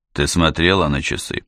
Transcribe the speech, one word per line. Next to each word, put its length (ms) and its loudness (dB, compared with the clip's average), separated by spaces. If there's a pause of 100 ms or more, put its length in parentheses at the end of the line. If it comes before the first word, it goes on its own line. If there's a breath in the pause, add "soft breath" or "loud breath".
(140)
«Ты 140 -2
смотрела 600 2
на 140 0
часы?» 460 -6